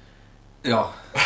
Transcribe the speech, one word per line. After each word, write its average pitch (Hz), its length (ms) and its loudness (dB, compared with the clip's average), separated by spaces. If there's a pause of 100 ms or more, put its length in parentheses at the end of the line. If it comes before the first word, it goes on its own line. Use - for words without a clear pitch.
(640)
Ja. 113 260 2 (340)